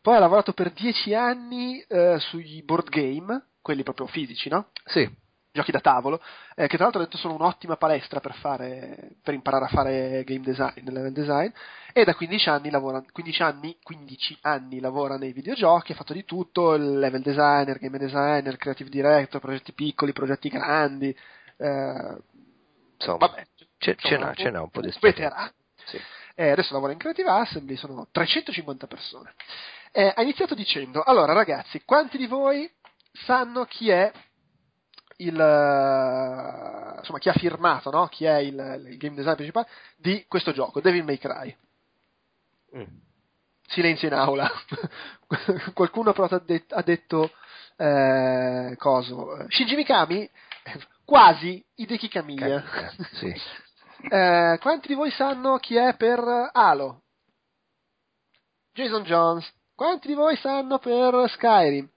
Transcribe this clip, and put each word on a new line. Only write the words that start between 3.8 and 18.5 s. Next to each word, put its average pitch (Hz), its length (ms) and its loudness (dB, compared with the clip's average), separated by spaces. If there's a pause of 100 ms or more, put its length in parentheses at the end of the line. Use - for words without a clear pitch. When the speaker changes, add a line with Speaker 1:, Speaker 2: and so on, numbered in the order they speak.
Speaker 1:
proprio 135 240 -8
fisici, 135 420 -8
no? 175 200 -2 (180)
Speaker 2:
Sì. - 400 0 (240)
Speaker 1:
Giochi - 220 -2
da 131 80 2
tavolo, 135 400 2 (340)
eh, 147 140 0
che - 80 0
tra 175 80 2
l'altro 208 160 2
ha 165 40 0
detto - 120 -12
sono 165 180 -6
un'ottima 165 420 -2
palestra 151 440 0
per - 140 -12
fare, 131 880 -10
per 147 120 -4
imparare 135 300 0
a 131 40 -6
fare 131 560 -2
game 131 200 -8
design, 131 440 -4
level 131 240 -6
design, 147 360 0 (440)
e 233 120 6
da 175 100 4
quindici 175 340 -2
anni 147 220 0
lavora, 135 400 -2
quindici 165 320 -4
anni, 156 400 -2
quindici 147 600 -12
anni 131 360 -4
lavora 135 380 -4
nei 135 160 -8
videogiochi, 170 600 2
ha - 40 -6
fatto - 160 -14
di 185 120 -10
tutto, 175 500 0
il 143 240 0
level 131 240 0
designer, 143 560 2
game 135 200 -8
designer, 139 580 -2